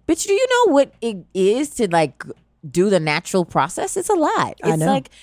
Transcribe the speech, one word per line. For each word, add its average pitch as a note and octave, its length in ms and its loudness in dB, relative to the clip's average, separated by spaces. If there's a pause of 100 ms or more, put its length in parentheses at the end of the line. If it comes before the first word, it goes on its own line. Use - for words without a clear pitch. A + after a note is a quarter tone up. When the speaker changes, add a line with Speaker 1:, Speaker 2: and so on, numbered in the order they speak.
Speaker 1:
Bitch, - 180 0
do G4 60 0
you B4+ 180 2
know A#4+ 220 4
what C#4 200 0 (100)
it A3+ 160 -4 (160)
is G#3 400 0
to, G#3+ 160 -2
like, E3 340 0 (440)
do F3 200 0
the G3 100 4
natural D#3+ 460 -2
process? E3 540 -4
It's F4+ 100 -4
a G#4+ 60 2
lot. E4 400 0 (100)
Speaker 2:
I G#3+ 60 0
Speaker 1:
It's D#3+ 80 0
Speaker 2:
know. D#3 80 0
Speaker 1:
like, C4+ 240 0 (120)